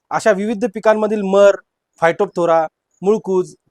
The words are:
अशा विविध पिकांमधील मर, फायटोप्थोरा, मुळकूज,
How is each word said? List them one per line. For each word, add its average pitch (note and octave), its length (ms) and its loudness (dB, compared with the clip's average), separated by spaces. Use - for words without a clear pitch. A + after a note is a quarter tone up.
अशा - 220 0
विविध G3+ 320 -4
पिकांमधील G#3+ 480 0
मर, G3 340 4
फायटोप्थोरा, E3 680 0
मुळकूज, F#3+ 520 -2